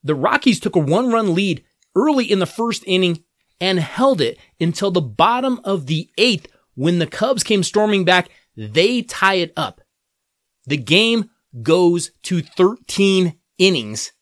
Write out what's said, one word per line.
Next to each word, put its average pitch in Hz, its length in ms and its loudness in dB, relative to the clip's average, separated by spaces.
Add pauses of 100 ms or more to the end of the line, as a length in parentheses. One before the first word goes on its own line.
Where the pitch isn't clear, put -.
The 147 120 -2
Rockies 208 440 0
took - 160 -4
a 180 40 6
one-run 208 540 0
lead 180 300 -2 (320)
early 247 360 2
in 196 80 2
the 175 60 0
first 226 400 -6
inning 185 380 0 (360)
and 185 200 0
held 220 420 0
it 117 160 -2 (220)
until 175 320 -2
the 180 100 0
bottom 233 640 0
of 180 240 -4
the 156 300 -4
eighth 214 300 0 (280)
when 170 240 0
the 156 80 -2
Cubs 233 360 -2
came 202 200 0
storming 208 420 0
back. 180 240 2 (260)
They 165 460 0
tie 196 340 0
it 170 220 -2
up. 127 240 -8 (840)
The 143 120 -2
game 208 540 0 (320)
goes 170 480 2 (120)
to 175 180 -2
thirteen 190 960 0 (180)
innings 123 540 0 (100)